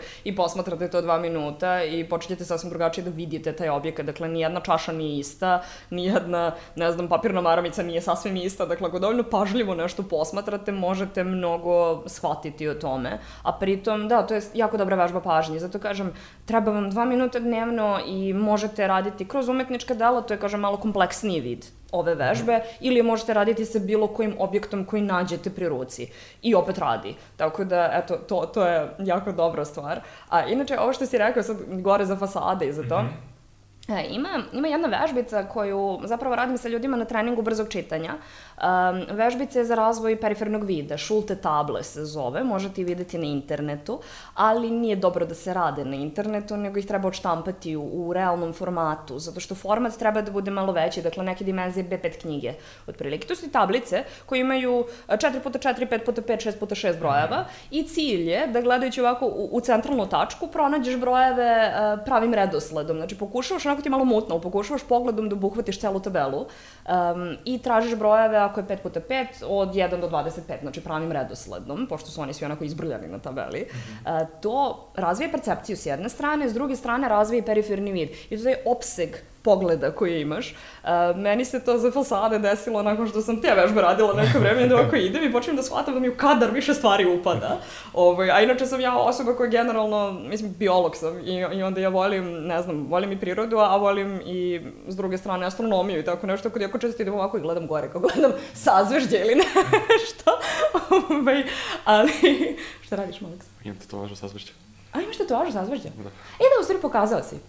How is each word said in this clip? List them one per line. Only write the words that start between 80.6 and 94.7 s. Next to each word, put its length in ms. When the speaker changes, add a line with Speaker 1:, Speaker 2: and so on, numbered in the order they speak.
Speaker 1:
meni 300
se 140
to 180
za 140
fasade 480
desilo 440
nakon 240
što 140
sam 200
te 140
vežbe 260
radila 320
neko 260
vreme, 280
da 80
ovako 200
idem 280
i 80
počnem 240
da 80
shvatam 300
da 60
mi 100
u 80
kadar 340
više 220
stvari 360
upada. 480
Ovaj, 380
a 100
inače 240
sam 160
ja 160
osoba 380
koja 140
generalno, 640
mislim, 400
biolog 420
sam 240
i, 120
i 120
onda 180
ja 80
volim, 340
ne 260
znam, 240
volim 260
i 80
prirodu, 380
a 200
volim 440
i 400